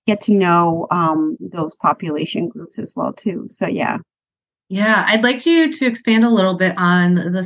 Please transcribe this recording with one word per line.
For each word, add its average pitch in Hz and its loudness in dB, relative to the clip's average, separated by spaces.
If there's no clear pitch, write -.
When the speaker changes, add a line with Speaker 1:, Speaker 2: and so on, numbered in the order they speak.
Speaker 1:
get 208 0
to 208 2
know, 175 2
um, 160 0
those 170 -8
population 160 -4
groups - -16
as - -10
well - -6
too. - -6
So, - -8
yeah. - -4
Speaker 2:
Yeah, 202 2
I'd 220 2
like 247 0
you 330 4
to 262 -2
expand 233 2
a 233 4
little 185 4
bit 180 0
on 180 4
the 180 -2